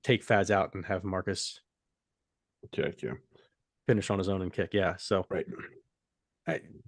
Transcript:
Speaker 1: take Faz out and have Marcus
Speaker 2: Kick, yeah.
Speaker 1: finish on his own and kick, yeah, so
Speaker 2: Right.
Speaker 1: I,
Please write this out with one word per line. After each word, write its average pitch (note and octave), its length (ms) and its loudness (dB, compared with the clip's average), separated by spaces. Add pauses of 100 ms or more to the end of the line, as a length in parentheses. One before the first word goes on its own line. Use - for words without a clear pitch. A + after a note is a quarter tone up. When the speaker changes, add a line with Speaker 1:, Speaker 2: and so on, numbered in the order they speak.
Speaker 1:
take A#2+ 220 2
Faz G2+ 260 4
out G2 220 2
and F#2+ 120 -8
have F#2+ 180 -2
Marcus F#2+ 560 -4 (1120)
Speaker 2:
Kick, - 300 -4
yeah. - 140 -4 (720)
Speaker 1:
finish A2 220 2
on G2 100 2
his F#2+ 100 0
own F#2+ 120 0
and F2+ 120 -4
kick, F#2 200 -2
yeah, F#2 240 2
so F#2+ 320 2
Speaker 2:
Right. F2+ 160 -2 (1000)
Speaker 1:
I, D#2+ 140 -2 (260)